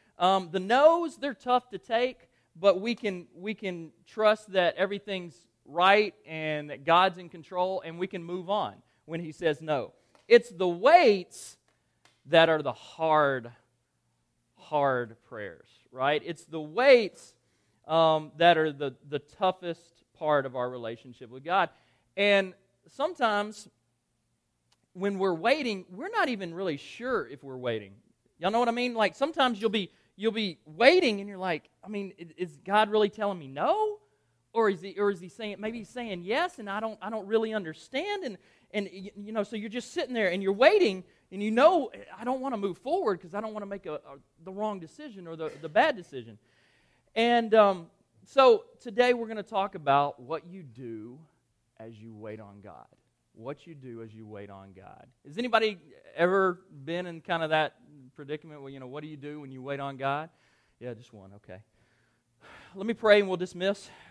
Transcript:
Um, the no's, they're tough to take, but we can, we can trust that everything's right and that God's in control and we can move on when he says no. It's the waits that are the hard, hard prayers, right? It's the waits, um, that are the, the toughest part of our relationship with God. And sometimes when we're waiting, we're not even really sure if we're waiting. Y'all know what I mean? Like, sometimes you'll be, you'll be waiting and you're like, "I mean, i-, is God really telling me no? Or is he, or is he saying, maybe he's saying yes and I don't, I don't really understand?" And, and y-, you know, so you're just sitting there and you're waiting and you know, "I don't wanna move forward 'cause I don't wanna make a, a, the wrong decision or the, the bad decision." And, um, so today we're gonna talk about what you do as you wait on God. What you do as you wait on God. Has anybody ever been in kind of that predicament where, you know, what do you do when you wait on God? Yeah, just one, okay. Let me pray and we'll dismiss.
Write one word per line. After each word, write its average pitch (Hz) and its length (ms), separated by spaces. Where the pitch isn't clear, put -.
Um, 185 320
the 185 80
no's, 294 580
they're 262 160
tough 247 360
to 196 80
take, 240 500
but 185 260
we 226 140
can, 185 400
we 190 180
can 175 380
trust 214 480
that 175 220
everything's 190 600
right 190 500
and 156 440
that 139 160
God's 175 320
in 180 120
control 180 560
and 165 140
we 185 80
can 185 160
move 175 260
on 165 260
when 165 140
he 170 120
says 156 300
no. 147 320
It's 226 220
the 185 180
waits 208 880
that 165 220
are 156 120
the 135 120
hard, 143 800
hard 127 640
prayers, 98 380
right? 135 340
It's 160 200
the 160 140
waits, 220 760
um, 156 500
that 170 200
are 156 140
the, 139 240
the 143 120
toughest - 840
part 147 300
of 127 80
our 123 140
relationship 120 600
with 131 140
God. 175 260
And 196 360
sometimes 214 840
when 196 260
we're 185 160
waiting, 220 560
we're 233 180
not 415 180
even 190 280
really 175 220
sure 226 500
if 131 160
we're 135 120
waiting. 110 380
Y'all 180 120
know 226 80
what 240 80
I 233 40
mean? 240 240
Like, 208 200
sometimes 262 460
you'll 220 80
be, 196 220
you'll 214 160
be 202 320
waiting 233 560
and 202 80
you're 196 80
like, 180 320
"I - 40
mean, 202 320
i-, 170 160
is 165 300
God 214 240
really 214 200
telling 202 300
me 143 80
no? 359 520
Or 220 160
is 190 120
he, 185 180
or 202 120
is 185 80
he 175 100
saying, 208 300
maybe 220 200
he's 220 100
saying 214 340
yes 277 360
and 208 100
I 196 100
don't, 220 220
I 190 80
don't 214 180
really 220 260
understand?" 262 720
And, 220 140
and 202 200
y-, 196 240
you 202 160
know, 220 120
so 208 120
you're 214 140
just 233 240
sitting 262 200
there 214 180
and 190 120
you're 190 80
waiting 233 520
and 196 100
you 214 100
know, 277 400
"I 220 60
don't 254 160
wanna 262 160
move 202 220
forward 254 420
'cause 165 120
I 202 80
don't 220 120
wanna 208 140
make 196 180
a, 156 100
a, 139 220
the 180 80
wrong 202 280
decision 196 480
or 165 80
the, 156 160
the 160 80
bad 254 260
decision." 123 420
And, 233 380
um, 196 340
so 262 400
today 247 320
we're 233 140
gonna 214 140
talk 202 340
about 143 440
what 135 260
you 180 160
do 117 560
as 113 180
you 110 160
wait 110 260
on 101 220
God. 85 240
What 135 340
you 170 80
do 127 260
as 110 120
you 110 120
wait 104 240
on 98 240
God. 95 320
Has 147 120
anybody 220 400
ever 180 440
been 170 220
in 170 160
kind 170 220
of 156 80
that 156 240
predicament 151 460
where, 139 100
you 139 80
know, 131 80
what 143 160
do 151 40
you 156 80
do 147 240
when 139 120
you 131 100
wait 139 180
on 139 160
God? 139 340
Yeah, 120 160
just 117 180
one, 95 220
okay. 101 240
Let 190 100
me 226 80
pray 208 260
and 202 100
we'll 185 80
dismiss. 180 520